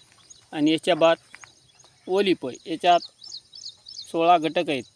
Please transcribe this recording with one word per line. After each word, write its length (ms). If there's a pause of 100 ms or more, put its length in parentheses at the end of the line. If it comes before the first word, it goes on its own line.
(540)
आणि 180
याच्या 240
बाद 220 (920)
ओलिप 400
आहे, 100 (140)
याच्यात 280 (1000)
सोळा 360
घटक 320
आहेत 140 (120)